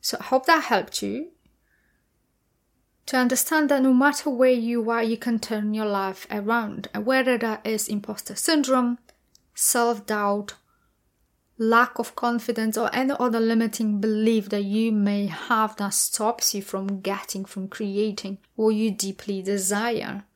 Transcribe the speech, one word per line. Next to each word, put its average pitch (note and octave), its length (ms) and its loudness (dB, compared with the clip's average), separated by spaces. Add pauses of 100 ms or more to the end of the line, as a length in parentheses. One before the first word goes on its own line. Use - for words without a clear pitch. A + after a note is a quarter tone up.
So - 180 -4
I G3+ 40 -10
hope C4 220 2
that D#4+ 200 6
helped - 360 0
you A#3+ 300 -6 (1800)
to C4 100 0
understand C4 520 2
that C#4 120 4
no C4 100 6
matter C#4 380 4
where B3+ 220 6
you A#3 400 0
are, A#3 120 0
you A3+ 140 0
can A3+ 220 -2
turn G#3+ 340 -4
your G#3+ 140 -2
life G3 420 -4
around. G#3 640 -2
And G#3 140 -4
whether B3+ 320 2
that A3 260 -4
is A3 240 -2
imposter G#3 460 -6
syndrome, C4 640 2 (560)
self-doubt, G#3 1000 0 (1040)
lack A3+ 420 4
of - 160 -6
confidence, A3+ 640 -2
or A3+ 180 0
any C4 240 0
other A#3 200 2
limiting A3+ 600 0
belief G#3+ 480 2
that G3+ 160 -2
you A3 300 0
may G3+ 320 2
have G#3+ 500 -2
that G3+ 180 -4
stops - 600 0
you G3 60 -2
from G3 400 -4
getting, G3 420 -6
from F#3+ 240 -8
creating G3+ 680 -4 (180)
what A3 140 2
you A3 220 2
deeply F#3+ 500 -6
desire G3+ 840 -2 (120)